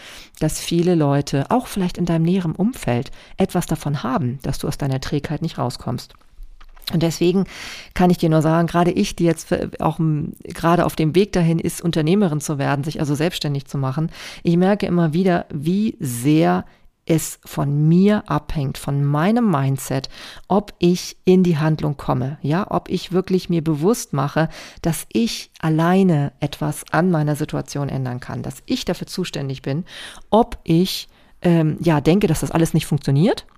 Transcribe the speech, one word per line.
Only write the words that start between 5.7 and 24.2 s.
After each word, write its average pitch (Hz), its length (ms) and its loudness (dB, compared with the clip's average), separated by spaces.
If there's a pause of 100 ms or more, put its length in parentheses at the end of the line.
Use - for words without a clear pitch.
Und 165 100 2
deswegen 175 420 2 (480)
kann 180 160 4
ich 180 80 4
dir 170 120 2
nur 156 120 4
sagen, 160 260 2
gerade 175 240 2
ich, - 240 0
die 170 100 0
jetzt 165 220 0
für, - 220 -2 (100)
auch, 156 200 -2
m, 156 340 0 (100)
gerade 170 420 2
auf - 100 -2
dem 156 200 0
Weg 202 180 4
dahin 165 260 2
ist, - 220 -4
Unternehmerin 165 600 2
zu 147 160 -4
werden, 139 260 -2
sich 147 160 -6
also 147 160 0
selbstständig 147 520 -2
zu - 100 -8
machen, 135 340 -2 (320)
ich 170 140 2
merke 196 280 2
immer 170 280 2
wieder, 175 400 2
wie 180 460 -2
sehr 156 640 2 (400)
es - 380 -2
von 147 440 0
mir 190 420 4
abhängt, - 480 -4
von 139 260 -2
meinem 190 460 2
Mindset, 135 600 -2 (380)
ob 208 300 0
ich 175 480 0
in 185 160 6
die 175 160 2
Handlung 151 400 0
komme, 139 460 -4
ja, 156 260 0
ob - 180 -4
ich - 240 -6
wirklich 185 380 0
mir 170 140 0
bewusst 160 500 0
mache, 147 340 0 (360)